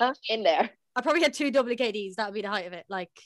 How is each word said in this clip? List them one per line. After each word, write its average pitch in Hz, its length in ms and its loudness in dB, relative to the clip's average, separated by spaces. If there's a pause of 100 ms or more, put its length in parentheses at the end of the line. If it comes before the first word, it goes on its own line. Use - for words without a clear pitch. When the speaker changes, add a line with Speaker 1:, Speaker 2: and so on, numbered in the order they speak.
(300)
Speaker 1:
in, 220 100 0
in 214 40 -2
there. 175 260 4 (260)
Speaker 2:
I 247 60 -2
probably 302 200 2
had 302 120 4
two 285 180 0
double 240 240 2
K 233 160 0
Ds. 196 240 -6
That 220 120 -2
would 202 60 -6
be 208 80 -4
the 202 80 -6
height 196 180 -2
of 180 60 -12
it. 170 160 -14
Like, 185 220 -6 (140)